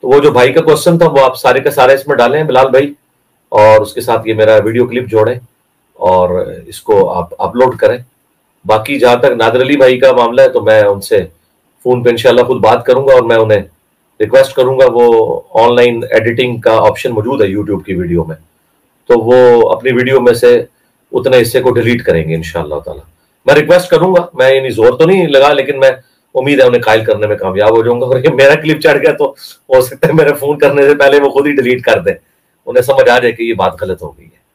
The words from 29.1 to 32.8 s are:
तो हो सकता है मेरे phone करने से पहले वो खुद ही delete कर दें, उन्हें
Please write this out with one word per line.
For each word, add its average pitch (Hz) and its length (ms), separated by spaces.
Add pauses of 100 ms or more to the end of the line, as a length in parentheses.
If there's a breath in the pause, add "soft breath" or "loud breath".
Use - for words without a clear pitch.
तो 147 120 (440 loud breath)
हो 131 120
सकता 127 260
है 160 60
मेरे 147 220
phone 147 220
करने 143 300
से 143 80
पहले 143 240
वो 139 100
खुद 139 180
ही 147 60
delete 123 320
कर 110 160
दें, - 140 (520)
उन्हें 123 160